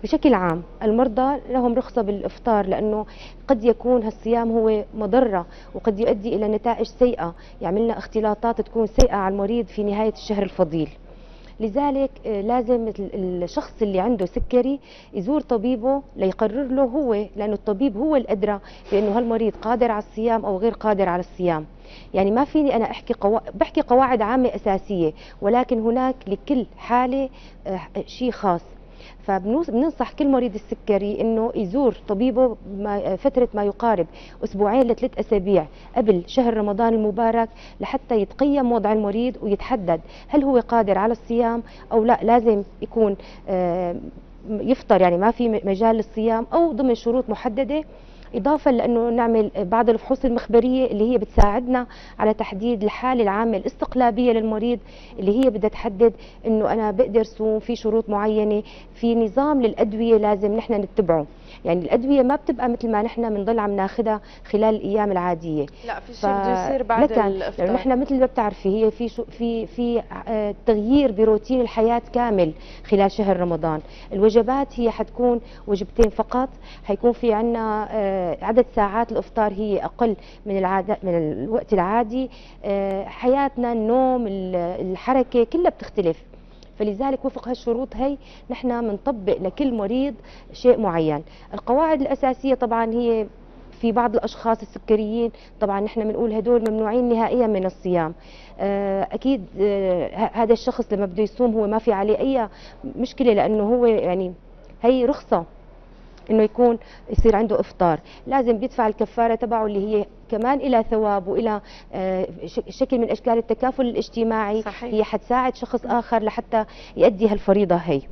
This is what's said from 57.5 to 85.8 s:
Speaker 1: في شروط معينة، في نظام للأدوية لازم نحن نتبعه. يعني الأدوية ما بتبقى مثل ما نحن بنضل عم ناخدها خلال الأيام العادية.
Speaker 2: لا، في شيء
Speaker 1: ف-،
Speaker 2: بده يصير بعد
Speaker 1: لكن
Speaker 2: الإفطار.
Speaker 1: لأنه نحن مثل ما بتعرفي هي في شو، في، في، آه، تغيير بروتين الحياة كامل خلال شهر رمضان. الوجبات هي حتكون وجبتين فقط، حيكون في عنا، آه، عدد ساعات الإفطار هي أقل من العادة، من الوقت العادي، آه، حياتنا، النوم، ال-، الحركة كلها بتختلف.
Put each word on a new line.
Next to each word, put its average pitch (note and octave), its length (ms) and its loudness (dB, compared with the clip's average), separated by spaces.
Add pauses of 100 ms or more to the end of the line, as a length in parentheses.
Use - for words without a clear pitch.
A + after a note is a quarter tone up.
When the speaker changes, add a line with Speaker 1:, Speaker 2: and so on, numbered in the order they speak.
Speaker 1:
في A#3 160 -4
شروط A3 340 -2
معينة، G#3+ 540 0 (300)
في A#3 220 0
نظام C4 460 0
للأدوية A3+ 560 2
لازم G#3 380 2
نحن A3+ 180 -4
نتبعه. F3 520 0 (400)
يعني E3+ 140 2
الأدوية B3+ 420 2
ما B3+ 140 4
بتبقى B3+ 340 -2
مثل A#3 220 -2
ما G#3 100 2
نحن A#3 340 -4
بنضل G#3 240 0
عم G3+ 160 -2
ناخدها G3+ 460 -2 (240)
خلال A3 300 2
الأيام G#3 360 -2
العادية. E3+ 540 -2 (220)
Speaker 2:
لا، G#3 120 -8
في - 140 -20
شيء G#3 160 -2
Speaker 1:
ف-، G3 40 0
Speaker 2:
بده F#3+ 320 0
يصير B3+ 180 -2
بعد A3+ 280 2
Speaker 1:
لكن A3+ 100 2
Speaker 2:
الإفطار. F#3+ 440 -2
Speaker 1:
لأنه G#3+ 120 2
نحن B3+ 220 0
مثل C4+ 200 0
ما B3+ 60 6
بتعرفي G#3 600 0
هي G#3+ 60 4
في A3+ 180 -6
شو، A#3 140 -10
في، A#3 420 -6
في، A#3+ 380 -2 (240)
آه، G#3 280 -4 (100)
تغيير A#3 460 4
بروتين A3 500 2
الحياة A#3 400 0 (120)
كامل G3+ 400 2 (300)
خلال G3 280 4
شهر G3 280 0
رمضان. D#3+ 420 -2 (320)
الوجبات A3+ 680 2
هي A#3 120 0
حتكون A#3+ 500 0 (260)
وجبتين G#3 420 2
فقط، B3 400 -2 (340)
حيكون A#3+ 280 0
في A#3 220 0
عنا، A3 580 -2
آه، G3 320 -2 (180)
عدد A3+ 240 2 (100)
ساعات G#3+ 360 2
الإفطار G#3+ 420 -2
هي G3+ 320 -2
أقل A3 300 0 (300)
من G3 120 -2
العادة، F#3+ 460 0
من F3+ 140 0
الوقت D#3 560 -2
العادي، A3 560 0 (360)
آه، G3 400 -2
حياتنا، B3 680 0
النوم، A#3+ 540 2
ال-، F#3+ 280 -4
الحركة F#3+ 880 0
كلها E4+ 260 2
بتختلف. F3+ 540 -4 (560)